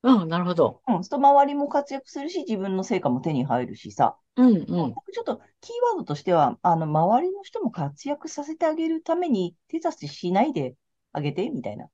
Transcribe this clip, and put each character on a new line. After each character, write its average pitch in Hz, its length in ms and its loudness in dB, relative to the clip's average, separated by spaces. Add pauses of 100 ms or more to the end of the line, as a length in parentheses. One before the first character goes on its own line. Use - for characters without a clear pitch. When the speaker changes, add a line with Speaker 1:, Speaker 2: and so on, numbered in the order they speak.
Speaker 1:
う 233 200 6
ん、 160 40 -6
な 165 100 0
る 180 60 0
ほ 175 100 0
ど。 143 320 2
Speaker 2:
う 247 60 0
ん。 - 20 4
そ 165 60 0
う - 40 -8
す - 60 -12
る - 0 -
と 285 60 -2
周 277 300 8
り 285 100 -4
も 285 120 -2
活 285 260 -2
躍 269 140 -12
す 277 140 -10
る 320 80 -8
し、 359 100 -6
自 226 160 -4
分 190 200 -4
の 185 80 -2
成 190 160 -2
果 - 80 -2
も 123 120 0
手 160 120 -4
に 135 120 0
入 123 220 -2
る - 80 -14
し - 160 -16
さ。 - 260 0 (200)
Speaker 1:
う 254 100 6
ん 226 80 8
う 175 40 2
ん。 147 60 -4
Speaker 2:
ち 170 540 -4
ょ 466 40 -8
っ - 20 -10
と 277 160 -6 (200)
キ - 120 -16
ー 480 120 -2
ワ 453 100 2
ー 359 40 -4
ド 208 60 -8
と 147 100 -6
し - 80 -10
て 185 100 0
は、 147 300 4
あ 170 140 2
の、 160 100 -2
周 185 400 2
り 381 80 -4
の 403 80 -14
人 453 180 -10
も 302 120 -4
活 143 360 -8
躍 294 200 -6
さ 294 160 -10
せ 311 100 -10
て 330 120 -2
あ 311 80 0
げ 320 140 -4
る 320 140 -4
た 330 140 -2
め 359 120 -2
に 185 280 0 (100)
手 320 140 -8
出 339 100 -2
し - 160 -14
し 175 240 -6
な 196 140 2
い 302 80 -2
で 131 240 -6 (360)
あ - 80 -6
げ 143 120 -2
て、 196 180 -4
み 185 100 -6
た 104 120 -8
い 104 40 -12
な。 - 180 -16